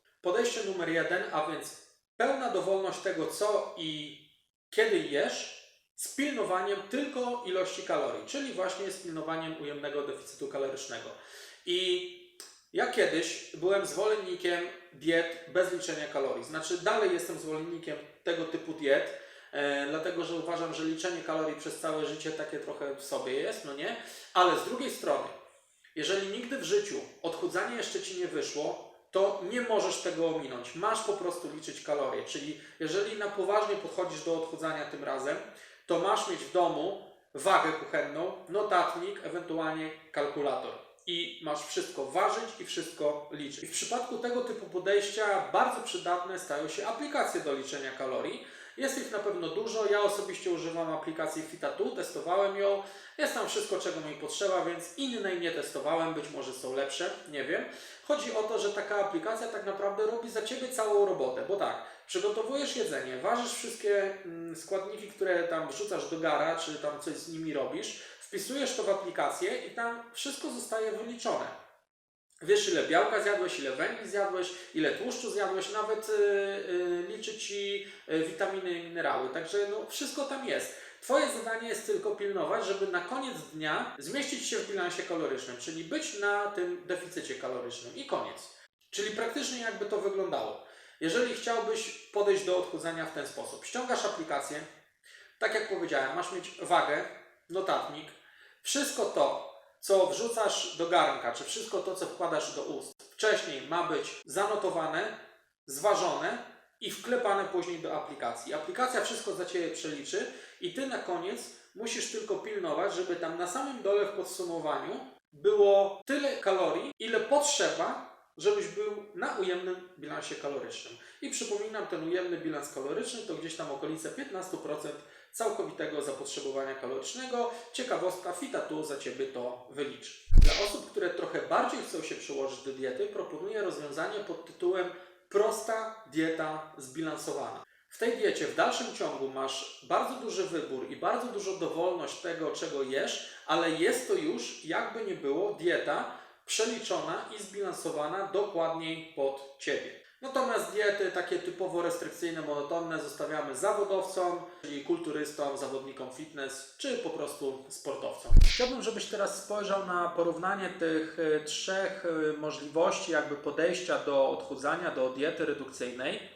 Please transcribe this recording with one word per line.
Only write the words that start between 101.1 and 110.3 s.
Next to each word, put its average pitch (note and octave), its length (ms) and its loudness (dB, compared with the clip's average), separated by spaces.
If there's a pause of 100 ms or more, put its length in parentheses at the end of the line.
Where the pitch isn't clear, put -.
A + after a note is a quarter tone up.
czy C#3 100 -6
wszystko - 360 -4
to, F#3 160 -2
co E3+ 100 -4
wkładasz D#3+ 500 -2
do D3 80 -4
ust, - 480 -8
wcześniej F3+ 560 2
ma E3 160 2
być - 420 -2
zanotowane, F#3+ 920 0 (480)
zważone F3+ 720 2 (440)
i G3+ 100 -4
wklepane G3+ 540 2
później F3 340 -2
do D#3+ 140 -4
aplikacji. C#3+ 600 -4
Aplikacja G#3 480 0
wszystko G3+ 320 -2
za F3 120 -4
ciebie E3+ 240 0
przeliczy D#3 640 -4 (280)